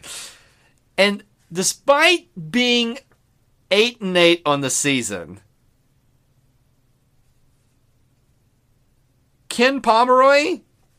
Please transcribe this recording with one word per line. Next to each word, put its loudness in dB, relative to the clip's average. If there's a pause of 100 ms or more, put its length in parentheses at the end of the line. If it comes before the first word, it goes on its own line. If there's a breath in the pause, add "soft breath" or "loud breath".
(960 loud breath)
And -2 (280)
despite -2 (220)
being -2 (680)
eight 0
and -4
eight 4
on 0
the -4
season, -6 (4000)
Ken -2
Pomeroy, 2 (380)